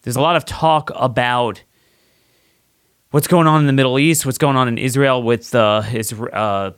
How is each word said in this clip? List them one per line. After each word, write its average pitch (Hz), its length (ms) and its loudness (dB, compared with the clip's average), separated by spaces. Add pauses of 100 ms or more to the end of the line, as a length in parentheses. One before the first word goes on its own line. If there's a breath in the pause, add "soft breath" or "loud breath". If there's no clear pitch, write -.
There's 120 140 -6
a 131 40 -2
lot 165 160 2
of 143 80 -2
talk 156 500 0
about 123 680 -2 (1500)
what's 147 160 0
going 170 200 4
on 156 140 4
in 147 60 2
the 139 60 2
Middle 131 260 2
East, 151 280 2
what's 131 100 -4
going 143 180 0
on 127 140 2
in 117 80 -4
Israel 131 460 0
with, 117 320 -2
uh, 107 320 4
Isra-, 113 480 -8
uh, 98 440 -4